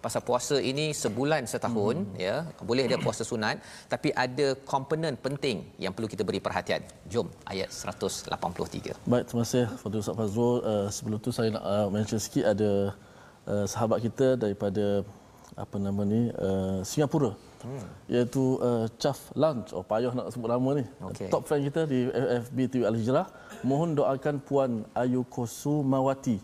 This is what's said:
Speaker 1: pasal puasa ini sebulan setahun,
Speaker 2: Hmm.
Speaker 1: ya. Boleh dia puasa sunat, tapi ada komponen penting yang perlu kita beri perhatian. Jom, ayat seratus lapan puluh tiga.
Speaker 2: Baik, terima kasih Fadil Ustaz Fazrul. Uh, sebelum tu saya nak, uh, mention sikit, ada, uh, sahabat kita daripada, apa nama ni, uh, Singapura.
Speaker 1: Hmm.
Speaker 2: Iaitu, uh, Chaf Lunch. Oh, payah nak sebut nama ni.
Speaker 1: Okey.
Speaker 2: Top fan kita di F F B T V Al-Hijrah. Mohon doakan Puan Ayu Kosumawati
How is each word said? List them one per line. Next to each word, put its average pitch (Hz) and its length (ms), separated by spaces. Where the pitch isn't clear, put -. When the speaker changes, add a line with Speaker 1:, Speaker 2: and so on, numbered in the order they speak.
Speaker 1:
pasal - 240
puasa 123 280
ini 147 160
sebulan 135 400
setahun, 113 500
Speaker 2:
Hmm. 196 140
Speaker 1:
ya. 101 80
Boleh 127 200
dia 127 140
puasa 113 260
sunat, 113 260
tapi - 160
ada 127 220
komponen 156 420
penting 139 300
yang 92 120
perlu 113 180
kita 92 140
beri 95 180
perhatian. 95 360
Jom, 110 140
ayat 95 160
seratus 95 360
lapan 85 220
puluh - 220
tiga. - 160
Speaker 2:
Baik, 123 160
terima 120 180
kasih 123 180
Fadil 107 200
Ustaz 101 200
Fazrul. 120 340
Uh, 104 160
sebelum 110 300
tu 127 120
saya 113 160
nak, - 100
uh, 104 200
mention 107 320
sikit, - 260
ada, 104 180
uh, 104 200
sahabat 113 340
kita 123 200
daripada, 101 420
apa - 120
nama 101 160
ni, 113 80
uh, 190 300
Singapura. 135 420
Speaker 1:
Hmm. 123 240
Speaker 2:
Iaitu, 123 280
uh, 113 180
Chaf 139 160
Lunch. 143 340
Oh, 90 160
payah 117 260
nak 104 160
sebut 117 200
nama 127 240
ni. 131 60
Speaker 1:
Okey. 95 260
Speaker 2:
Top 151 160
fan 147 200
kita 143 120
di 127 60
F - 20
F - 20
B - 20
T - 60
V - 20
Al-Hijrah. 123 360
Mohon 156 280
doakan 139 380
Puan 135 260
Ayu 127 240
Kosumawati 135 1160